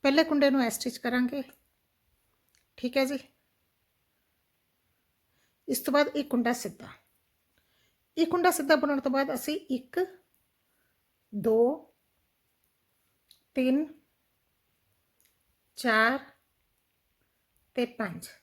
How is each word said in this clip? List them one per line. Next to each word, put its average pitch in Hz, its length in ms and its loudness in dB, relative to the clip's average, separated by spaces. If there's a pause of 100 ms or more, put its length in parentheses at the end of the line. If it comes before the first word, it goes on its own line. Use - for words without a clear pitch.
ਪਹਿਲੇ 285 200 4
ਕੁੰਡੇ 294 260 4
ਨੂੰ 269 120 2
ਐ 233 80 2
ਸਟਿਚ 233 280 -6
ਕਰਾਂਗੇ, 247 440 -2 (1400)
ਠੀਕ 247 200 -4
ਹੈ 269 80 2
ਜੀ। 269 120 -4 (2500)
ਇਸ 262 120 -4
ਤੋਂ 269 140 -2
ਬਾਅਦ 294 140 4
ਇੱਕ 294 220 -6
ਕੁੰਡਾ 240 240 0
ਸਿੱਧਾ, - 340 -10 (1300)
ਇੱਕ 330 140 2
ਕੁੰਡਾ 359 200 4
ਸਿੱਧਾ 311 240 2
ਬੁਣਨ 285 240 0
ਤੋਂ 269 120 -2
ਬਾਅਦ 269 220 0
ਅਸੀਂ 302 220 -6 (140)
ਇੱਕ, 254 300 -4 (1300)
ਦੋ, 226 600 2 (1600)
ਤਿੰਨ, 269 320 2 (1900)
ਚਾਰ 233 420 2 (1600)
ਤੇ 240 100 0
ਪੰਜ 180 420 -10 (160)